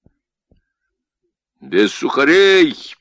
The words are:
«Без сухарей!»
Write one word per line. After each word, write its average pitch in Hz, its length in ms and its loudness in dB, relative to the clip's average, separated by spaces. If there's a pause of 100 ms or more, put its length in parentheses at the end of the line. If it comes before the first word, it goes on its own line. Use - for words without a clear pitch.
(1600)
«Без 95 320 -2
сухарей!» 170 1080 0